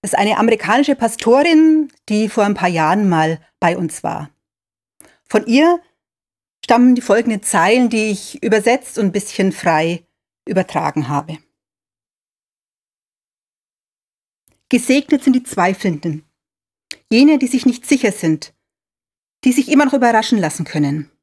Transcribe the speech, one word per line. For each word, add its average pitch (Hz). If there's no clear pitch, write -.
Das -
ist -
eine 208
amerikanische 226
Pastorin, 302
die 214
vor 208
ein 202
paar 180
Jahren 175
mal 160
bei 180
uns 175
war. -
Von -
ihr 320
stammen 247
die 247
folgenden 220
Zeilen, 214
die 220
ich -
übersetzt 220
und 202
ein 175
bisschen 196
frei 165
übertragen 151
habe. 151
Gesegnet 262
sind 262
die 247
Zweifelnden, 170
jene, 285
die 247
sich 254
nicht 240
sicher 262
sind, 160
die 254
sich 262
immer 294
noch 269
überraschen 233
lassen 165
können. 147